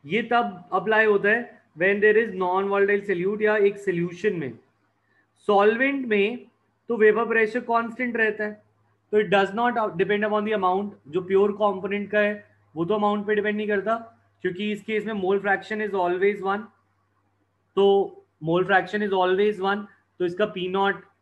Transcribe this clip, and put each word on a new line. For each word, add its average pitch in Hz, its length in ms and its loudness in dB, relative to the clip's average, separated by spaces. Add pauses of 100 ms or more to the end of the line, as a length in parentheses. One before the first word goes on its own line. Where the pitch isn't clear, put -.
ये 202 160 -2
तब 226 500 -2
अप्लाई 214 320 2
होता 202 260 2
है 233 320 -4 (160)
when 196 220 2
there 214 240 6
is 196 180 -8
non 185 260 0
volatile 202 420 0
solute 196 320 -2
या 214 140 2
एक 202 220 2
सॉल्यूशन 175 580 -2
में। 127 220 -8 (880)
सॉल्वेंट 233 600 2
में 214 400 0 (420)
तो 233 80 -2
वेपर 214 300 6
प्रेशर 226 340 0
कांस्टेंट 233 560 -2
रहता 214 280 0
है, 208 180 -10 (500)
तो 214 100 4
it 185 60 -2
does 196 260 2
not 240 220 0
depend 208 480 -2
upon 214 180 0
the 214 140 -2
amount। 190 340 0 (180)
जो 160 120 -4
प्योर 196 320 2
कंपोनेंट 202 580 -2
का 214 80 0
है 208 340 -2 (240)
वो 165 80 -2
तो 196 100 0
अमाउंट 208 320 -2
पे 214 80 0
डिपेंड 208 220 -2
नहीं 214 120 -4
करता, 214 280 -2 (460)
क्योंकि 190 300 -4
इस 208 100 -8
केस 214 240 -4
में 220 80 -6
mole 196 240 0
fraction 202 500 -4
is 196 60 -6
always 185 500 0
one, 202 180 -2 (1120)
तो 196 80 4 (600)
mole 170 220 2
fraction 202 420 0
is 190 40 -2
always 190 480 2
one, 202 260 -2 (320)
तो 180 60 -2
इसका 180 220 -2
पी 185 220 -8
नॉट 196 360 -2 (180)